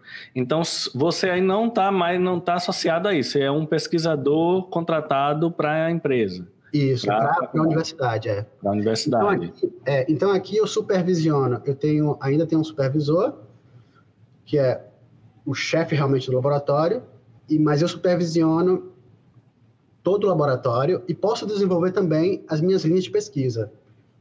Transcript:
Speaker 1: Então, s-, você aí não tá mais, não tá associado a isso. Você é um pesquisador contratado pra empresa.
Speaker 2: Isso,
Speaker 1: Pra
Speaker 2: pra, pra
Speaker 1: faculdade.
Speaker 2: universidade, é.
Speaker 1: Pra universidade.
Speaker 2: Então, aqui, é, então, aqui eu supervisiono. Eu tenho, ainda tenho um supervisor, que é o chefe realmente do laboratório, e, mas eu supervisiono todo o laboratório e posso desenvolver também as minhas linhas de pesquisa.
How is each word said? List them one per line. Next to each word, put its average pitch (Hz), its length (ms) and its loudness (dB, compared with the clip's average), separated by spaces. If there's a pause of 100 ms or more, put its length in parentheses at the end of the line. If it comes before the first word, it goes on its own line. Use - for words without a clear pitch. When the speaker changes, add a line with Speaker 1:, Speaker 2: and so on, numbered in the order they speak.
(340)
Speaker 1:
Então, 131 260 -2
s-, - 340 -4
você 170 360 0
aí 180 100 0
não 196 300 2
tá 196 200 0
mais, 180 300 0
não 180 180 0
tá 175 160 -2
associado 175 540 -2
a 202 60 0
isso. 131 180 -2
Você 143 80 2
é 139 100 0
um 151 140 0
pesquisador 160 1040 0
contratado 156 840 0
pra 160 400 0
empresa. 120 560 -2 (260)
Speaker 2:
Isso, 135 340 0
Speaker 1:
Pra 104 120 2
Speaker 2:
pra, 139 100 2
pra 180 60 0 (120)
Speaker 1:
faculdade. 160 220 0
Speaker 2:
universidade, 131 600 -2
é. 101 140 -2 (180)
Speaker 1:
Pra 101 120 -2
universidade. 110 520 0
Speaker 2:
Então, 87 240 0
aqui, - 240 -4 (140)
é, 135 260 0
então, 170 200 0
aqui 190 260 -2
eu 214 80 2
supervisiono. 165 1000 0
Eu 139 100 -2
tenho, 151 460 0
ainda 143 260 0
tenho 160 140 0
um 151 40 0
supervisor, 151 680 0 (1120)
que 147 140 0
é 127 260 2 (640)
o 135 80 -2
chefe - 400 -2
realmente 139 340 2
do 127 80 2
laboratório, 143 680 0 (460)
e, 151 100 2
mas 147 220 4
eu 175 80 2
supervisiono 175 1040 2 (1120)
todo 190 220 0
o - 20 4
laboratório 143 840 0
e 165 60 -2
posso 220 320 -2
desenvolver 185 460 0
também 175 540 0
as 156 140 -2
minhas 180 240 2
linhas 175 200 2
de - 60 -10
pesquisa. 127 600 -2 (480)